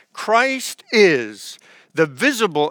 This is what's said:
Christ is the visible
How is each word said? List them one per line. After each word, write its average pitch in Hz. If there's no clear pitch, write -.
Christ 254
is 131
the 160
visible 156